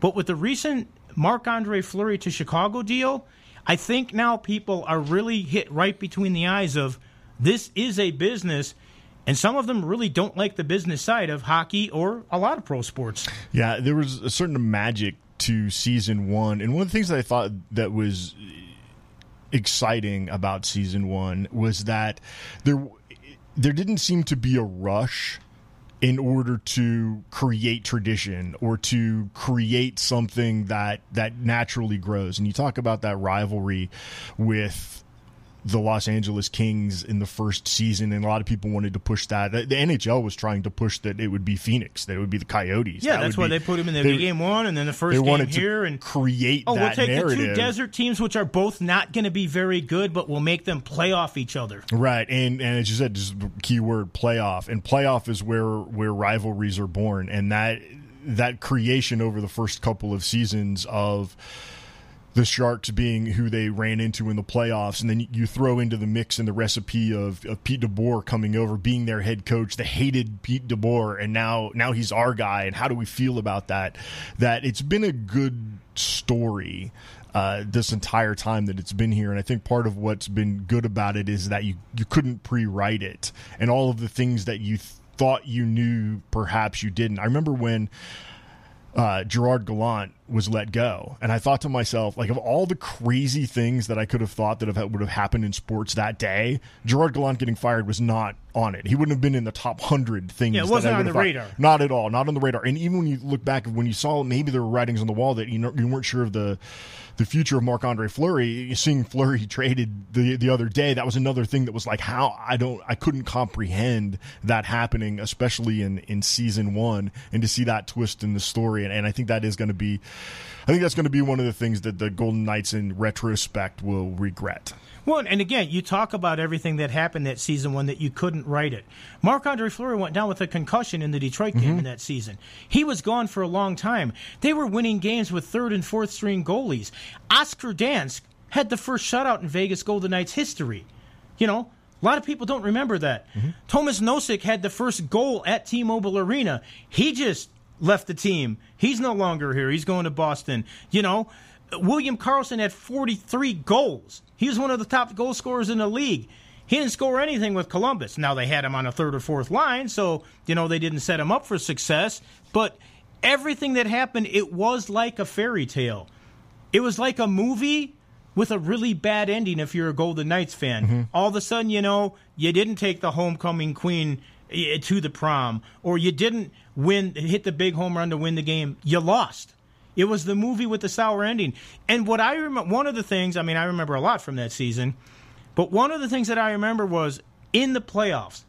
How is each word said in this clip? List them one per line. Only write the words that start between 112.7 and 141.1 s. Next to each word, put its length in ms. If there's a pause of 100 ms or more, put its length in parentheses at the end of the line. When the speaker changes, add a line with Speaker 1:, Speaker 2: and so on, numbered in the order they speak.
Speaker 2:
I 80
couldn't 280
comprehend 920 (260)
that 200
happening, 560
especially 640
in, 160
in 240
season 520
one, 360 (220)
and 100
to 60
see 160
that 220
twist 380
in 100
the 60
story. 440
And, 80
and 140
I 60
think 160
that 160
is 100
gonna 200
be, 260 (640)
I 20
think 160
that's 140
gonna 120
be 140
one 160
of 80
the 60
things 300
that 180
the 100
Golden 340
Knights 300
in 240
retrospect 800
will 300
regret. 640 (340)
Speaker 1:
Well, 200
and 140
again, 300
you 100
talk 320
about 260
everything 380
that 140
happened 360
that 140
season 320
one 140
that 160
you 80
couldn't 360
write 280
it. 100 (380)
Marc-Andre 480
Fleury 260
went 180
down 140
with 140
a 40
concussion 540
in 100
the 80
Detroit 360
game 160
Speaker 2:
Mm-hmm. 80
Speaker 1:
in 60
that 180
season. 340 (320)
He 160
was 160
gone 260
for 160
a 60
long 280
time. 360 (300)
They 100
were 140
winning 320
games 340
with 140
third 260
and 100
fourth 280
string 340
goalies. 460 (400)
Oscar 420
Dansk 480 (300)
had 180
the 80
first 340
shutout 300
in 80
Vegas 340
Golden 280
Knights 240
history. 500 (540)